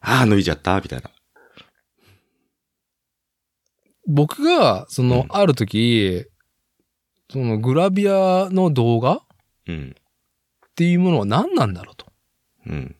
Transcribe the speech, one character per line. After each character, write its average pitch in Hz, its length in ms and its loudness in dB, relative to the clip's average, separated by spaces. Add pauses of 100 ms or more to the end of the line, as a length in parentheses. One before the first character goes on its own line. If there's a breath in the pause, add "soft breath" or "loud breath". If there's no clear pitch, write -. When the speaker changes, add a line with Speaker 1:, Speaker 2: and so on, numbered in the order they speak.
Speaker 1:
あ 131 200 0
あ、 123 40 4
脱 104 120 4
い 98 60 2
じ 90 80 -2
ゃ - 20 -2
っ - 40 -6
た 92 220 -2
み - 80 -12
た 64 100 -10
い - 40 -12
な。 - 80 -20 (3000 soft breath)
Speaker 2:
僕 147 360 0
が、 233 460 2
そ - 140 -4
の、 123 180 2
Speaker 1:
う - 40 -4
ん。 - 40 -16
Speaker 2:
あ 202 160 0
る 156 80 2
時、 107 720 0 (1040)
そ 135 80 -8
の 117 200 -2
グ 127 160 0
ラ 180 140 2
ビ 196 200 0
ア 190 420 2
の 185 200 2
動 120 280 2
画？ 139 220 0 (460)
Speaker 1:
う 87 40 -10
ん。 69 240 -12
Speaker 2:
っ - 800 -20
て 170 100 0
い 175 100 2
う 175 40 2
も 185 120 2
の 147 80 2
は 101 60 -2
何 190 280 -2
な 311 120 2
ん 98 80 -4
だ 87 100 -12
ろ - 100 -20
う - 20 -20
と。 - 100 -20 (640)
Speaker 1:
う - 40 -10
ん。 71 280 -10